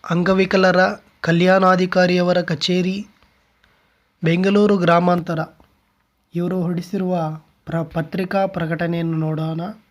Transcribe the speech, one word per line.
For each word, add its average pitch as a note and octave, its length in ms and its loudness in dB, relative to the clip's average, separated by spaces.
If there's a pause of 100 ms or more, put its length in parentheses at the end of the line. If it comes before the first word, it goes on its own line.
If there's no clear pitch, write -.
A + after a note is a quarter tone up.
(100)
ಅಂಗವಿಕಲರ F#3 640 2 (440)
ಕಲ್ಯಾಣಾಧಿಕಾರಿಯವರ F3+ 1200 2
ಕಚೇರಿ, F3+ 680 -4 (1160)
ಬೆಂಗಳೂರು G3 540 2
ಗ್ರಾಮಾಂತರ F3 600 2 (960)
ಇವರು F3+ 280 -2
ಹೊರಡಿಸಿರುವ E3+ 760 -4 (260)
ಪ್ರ-, E3 160 -4
ಪತ್ರಿಕಾ F3+ 640 -4
ಪ್ರಕಟಣೆಯನ್ನು E3+ 720 -4
ನೋಡೋಣ. D#3+ 420 -4 (300)